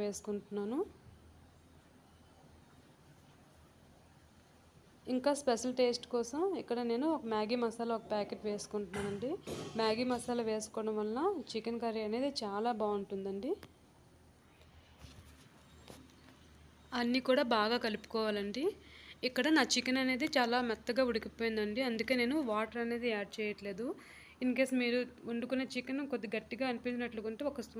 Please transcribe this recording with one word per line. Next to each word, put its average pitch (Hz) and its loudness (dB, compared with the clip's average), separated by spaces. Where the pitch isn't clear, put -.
వేసుకుంటున్నాను. 208 -4
ఇంకా 254 4
స్పెషల్ 254 2
టేస్ట్ 240 2
కోసం 240 -2
ఇక్కడ 240 -2
నేను 269 2
ఒక 220 -8
మ్యాగీ 214 0
మసాలా 226 -2
ఒక 226 -16
ప్యాకెట్ 208 -2
వేసుకుంటున్నానండి. 202 -4
మ్యాగీ 220 2
మసాలా 240 -2
వేసుకోవడం 214 -2
వల్ల 214 -2
చికెన్ 226 -4
కర్రీ 220 -2
అనేది 254 0
చాలా 214 0
బాగుంటుందండి. 202 -2
అన్నీ 240 4
కూడా 262 6
బాగా 226 4
కలుపుకోవాలండి. 214 -2
ఇక్కడ 247 2
నా 277 8
చికెన్ 254 2
అనేది 262 2
చాలా 240 4
మెత్తగా 233 0
ఉడికిపోయిందండి, 220 0
అందుకే 226 2
నేను 247 2
వాటర్ 220 0
అనేది 233 -2
యాడ్ 202 -4
చేయట్లేదు. 208 -4
In 254 4
case 262 4
మీరు 247 4
వండుకునే 247 -2
చికెన్ 262 -4
కొద్ది 233 -4
గట్టిగా 220 -4
అనిపించినట్లుగా 240 -2
ఉంటే 226 -4
ఒక 269 -4
స్-, 226 -10